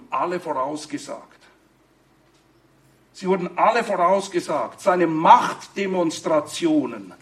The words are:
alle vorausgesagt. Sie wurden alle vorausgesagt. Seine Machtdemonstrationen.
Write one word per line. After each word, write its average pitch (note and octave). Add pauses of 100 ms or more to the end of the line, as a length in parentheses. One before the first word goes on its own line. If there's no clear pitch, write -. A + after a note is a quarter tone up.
(120)
alle E3+
vorausgesagt. C#3+ (1800)
Sie -
wurden F3+
alle G#3+
vorausgesagt. F3
Seine F3+
Machtdemonstrationen. C#3+